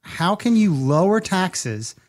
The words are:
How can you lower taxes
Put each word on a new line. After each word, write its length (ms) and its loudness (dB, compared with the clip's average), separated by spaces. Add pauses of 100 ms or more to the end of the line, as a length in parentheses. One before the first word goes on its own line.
How 340 -2
can 200 0
you 180 4
lower 460 2
taxes 720 -4 (160)